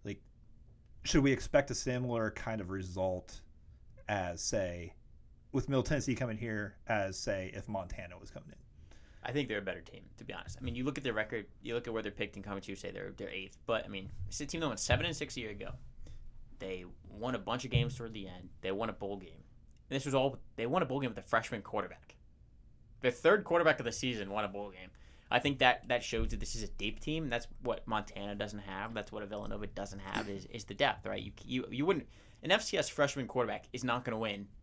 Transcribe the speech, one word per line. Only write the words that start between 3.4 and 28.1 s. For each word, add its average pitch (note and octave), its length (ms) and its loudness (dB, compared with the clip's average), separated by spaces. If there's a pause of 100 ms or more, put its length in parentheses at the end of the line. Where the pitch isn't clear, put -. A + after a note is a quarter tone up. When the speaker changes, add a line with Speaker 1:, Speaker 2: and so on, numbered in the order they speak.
Speaker 1:
as, F2+ 320 0
say, F2 540 0 (580)
with C3+ 160 2
Middle C3 140 4
Tennessee C3+ 320 2
coming A2+ 220 -2
here G#2+ 400 -4 (120)
as, G2 300 2
say, F#2+ 360 -2
if G2 140 -8
Montana F2+ 500 -6
was - 120 -14
coming - 200 -14
in? - 80 -18 (640)
Speaker 2:
I A#2+ 100 -2
think C3+ 160 2
they're G#2+ 100 2
a G2+ 40 -2
better F2+ 180 -2
team, - 220 -16 (140)
to G#2+ 80 -14
be A2 80 -10
honest. F2 280 -8
I C3 40 -8
mean, A#2+ 100 -2
you B2 100 -2
look C#3 140 0
at C3 60 -6
their B2 80 0
record, G#2+ 340 0 (160)
you A#2 120 -4
look A#2 120 0
at A#2+ 60 -2
where A2 100 0
they're G2+ 100 -2
picked G#2 240 -4
in G2+ 60 -8
Conference G2 260 -4
U G2 60 -4
S - 100 -10
A, F#2+ 80 -4
they're, G2 240 -6
they're G2 140 -6
eighth. F#2+ 340 -8
But, A2+ 200 2
I - 40 -10
mean, G2 220 -6 (160)
it's - 140 -4
a D3 60 -2
team E3 140 -2
that D#3 80 2
went A2 120 -2
seven B2+ 260 4
and D#3+ 100 0
six C#3+ 200 -4
a B2+ 40 -2
year A2 100 -4
ago. G2 200 -6 (880)
They F#2 260 -4 (240)
won A#2 260 -2
a A2+ 40 0
bunch A#2 260 0
of B2 60 -6
games A#2+ 260 -2
toward A#2 160 -8
the G2+ 140 -8
end. F2+ 220 -12 (120)
They F#2+ 120 0
won G#2+ 180 0
a - 20 -8
bowl G2+ 240 -6
game. F#2 140 -12 (580)
And C3+ 80 0
this C3+ 80 0
was C3+ 100 0
all, C3 240 4 (180)
they A2+ 100 0
won E3+ 160 4
a D3 40 2
bowl C3 140 0
game B2+ 100 0
with G#2 80 -6
a - 100 -12
freshman A2+ 340 2
quarterback. - 540 -4 (840)
Their B2+ 120 6
third F#3+ 320 8
quarterback E3 340 8
of B2+ 60 -2
the A2+ 80 0
season A2 380 0
won G#2 140 2
a G2+ 40 0
bowl G2+ 220 -4
game. F#2 200 -16 (400)
I B2 100 8
think C#3+ 180 2
that, B2+ 300 8
that B2 140 4
shows A2+ 260 2
that G2+ 120 0
this - 140 -2
is A2+ 80 -2
a G#2 60 -4
deep - 320 -4
team. D#3 280 -2
That's A#2+ 200 0 (140)
what A#2 240 0
Montana G#2 480 -2